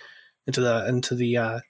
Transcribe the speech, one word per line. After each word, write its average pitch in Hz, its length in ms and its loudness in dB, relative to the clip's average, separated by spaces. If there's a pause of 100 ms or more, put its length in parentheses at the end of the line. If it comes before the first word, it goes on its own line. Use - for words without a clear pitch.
(480)
into 127 120 0
the, 120 280 2
into 123 260 0
the, 120 220 0
uh, 113 340 0